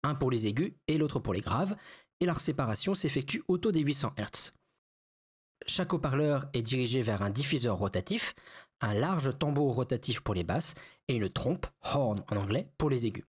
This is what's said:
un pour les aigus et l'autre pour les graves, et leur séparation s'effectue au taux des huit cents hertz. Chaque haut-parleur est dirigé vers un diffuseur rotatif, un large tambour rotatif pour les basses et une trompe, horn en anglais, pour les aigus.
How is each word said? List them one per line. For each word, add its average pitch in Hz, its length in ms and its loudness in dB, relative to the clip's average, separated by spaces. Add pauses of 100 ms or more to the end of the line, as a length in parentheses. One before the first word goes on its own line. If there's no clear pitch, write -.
un 143 120 0
pour 135 160 2
les 113 160 2
aigus 135 260 0 (140)
et 156 100 2
l'autre 151 220 2
pour 101 160 0
les 98 60 0
graves, 190 340 0 (460)
et 180 40 2
leur 170 140 2
séparation 139 560 0
s'effectue 139 520 -2
au 180 100 4
taux 214 140 2
des 160 100 4
huit 143 120 2
cents 131 240 -2
hertz. - 360 -4 (1120)
Chaque 175 260 -2
haut-parleur 143 600 2
est 123 80 0
dirigé 123 400 0
vers 107 200 0
un 101 80 2
diffuseur 117 480 0
rotatif, - 580 -2 (440)
un 107 160 0
large 135 420 0
tambour 143 380 2
rotatif 120 460 -2
pour - 120 -2
les 90 100 0
basses 101 320 -2 (320)
et 131 80 0
une 104 140 0
trompe, - 380 -4 (140)
horn 113 480 0
en 107 60 0
anglais, 101 420 -2
pour 151 120 2
les 120 160 2
aigus. - 260 -4